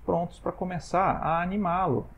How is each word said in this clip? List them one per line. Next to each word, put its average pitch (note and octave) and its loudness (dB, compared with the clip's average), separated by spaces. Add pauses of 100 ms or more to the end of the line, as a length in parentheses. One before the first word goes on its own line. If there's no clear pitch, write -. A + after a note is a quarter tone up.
prontos E3+ 0
pra F#3 -4
começar F3+ 0
a D#3+ 0
animá-lo F3+ 0 (100)